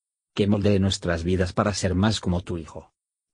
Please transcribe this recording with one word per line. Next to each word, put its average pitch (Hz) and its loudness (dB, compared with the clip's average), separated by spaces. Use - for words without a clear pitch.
Que 104 0
moldee 101 2
nuestras 87 0
vidas 92 0
para 104 0
ser 90 -2
más 101 2
como 90 -2
tu 90 -6
Hijo. 78 -14